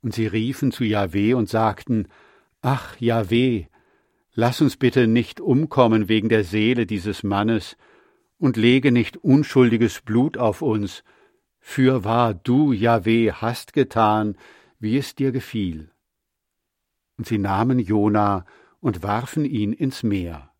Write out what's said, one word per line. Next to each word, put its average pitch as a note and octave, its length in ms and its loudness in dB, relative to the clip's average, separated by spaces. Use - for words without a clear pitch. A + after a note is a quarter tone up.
Und A2 120 -6
sie A2+ 120 -2
riefen A2+ 460 -2
zu - 100 -6
Jahwe G#2 540 0
und A2 120 -2
sagten: A2 600 -2
"Ach, B2+ 360 -4
Jahwe, A#2 720 0
lass A#2+ 260 0
uns C#3+ 160 2
bitte B2 300 2
nicht A2+ 340 0
umkommen A#2+ 680 2
wegen A2 200 0
der A2 140 2
Seele G#2+ 440 0
dieses G2 360 -6
Mannes G#2 540 -2
und B2+ 180 0
lege B2 340 4
nicht A#2+ 280 0
unschuldiges B2+ 800 4
Blut A#2+ 360 0
auf B2 260 -2
uns. G#2+ 420 -4
Fürwahr, A#2+ 720 2
du, C3 380 0
Jahwe, A2+ 680 2
hast A#2 320 -6
getan, G#2+ 640 0
wie G#2+ 160 -2
es C#3 180 -6
dir C3+ 160 -2
gefiel." F#2 600 -6
Und A2+ 120 -10
sie A2 100 0
nahmen G2+ 400 0
Jona G#2 680 0
und G#2 240 -4
warfen A#2 400 -4
ihn A2 280 -2
ins C3+ 300 -6
Meer. F2 580 -6